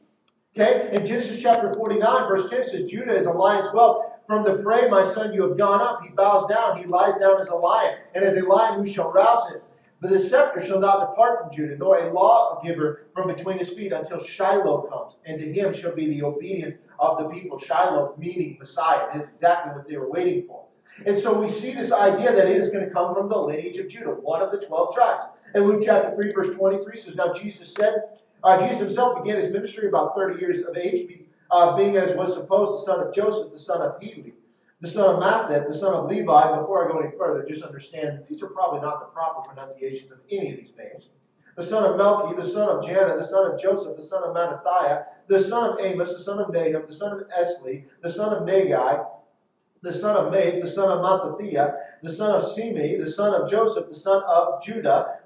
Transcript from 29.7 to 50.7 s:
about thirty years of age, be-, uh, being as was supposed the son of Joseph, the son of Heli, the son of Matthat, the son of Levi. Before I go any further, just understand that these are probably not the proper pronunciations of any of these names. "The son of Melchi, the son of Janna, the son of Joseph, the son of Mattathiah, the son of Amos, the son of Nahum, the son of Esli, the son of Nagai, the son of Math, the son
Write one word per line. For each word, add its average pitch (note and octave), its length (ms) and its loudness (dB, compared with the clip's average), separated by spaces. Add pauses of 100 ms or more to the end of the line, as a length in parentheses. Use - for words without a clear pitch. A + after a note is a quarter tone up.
about - 280 0
thirty F#3+ 260 -2
years F3+ 180 -2
of F3 160 -6
age, - 320 -4
be-, - 220 -20 (200)
uh, F3 280 6
being G3+ 180 4
as F3+ 180 2
was F3+ 200 -2
supposed F#3+ 400 2
the - 60 -6
son F#3 200 -2
of E3+ 140 -4
Joseph, G#3+ 380 -2
the D3 60 -20
son - 240 -4
of - 200 -6
Heli, - 320 -18 (480)
the E3 60 -12
son F#3 280 4
of - 80 0
Matthat, D3 440 2
the - 60 -6
son F#3+ 200 0
of D3+ 160 -2
Levi. E3+ 500 4
Before F#3 260 0
I D#3+ 60 -2
go D#3+ 80 -2
any - 160 -6
further, D3+ 280 -2
just D3+ 200 -10
understand C#3+ 540 -10
that - 100 -20
these D3+ 160 -14
are F#3+ 40 -10
probably E3 340 -4
not D3 180 -6
the - 60 -16
proper - 420 -8
pronunciations C3+ 640 -14
of - 60 -20 (120)
any F#3+ 220 -6
of - 60 -14
these - 200 -20
names. - 320 -20 (460)
"The F3 80 -10
son G#3+ 220 0
of F3+ 100 2
Melchi, G3+ 400 2
the - 80 -6
son G#3 240 -2
of - 160 -2
Janna, F#3 320 2
the - 80 -4
son F#3+ 260 2
of - 80 -6
Joseph, F#3+ 380 -2
the - 60 -18
son F#3 220 -6
of E3+ 120 -4
Mattathiah, E3+ 720 0 (220)
the G3 120 4
son A3 300 0
of - 100 -4
Amos, F3+ 340 -2
the - 60 -12
son G3+ 200 -8
of G3+ 100 -4
Nahum, D#3+ 360 -2
the D3+ 80 -18
son G#3 200 -8
of G3 160 -12
Esli, F3 560 -4 (160)
the E3+ 80 -8
son G#3+ 240 -4
of E3+ 100 -4
Nagai, D3+ 640 0 (760)
the F3 100 -8
son G#3 220 0
of F3 160 0
Math, F3 280 2
the F3 80 -6
son F#3+ 220 0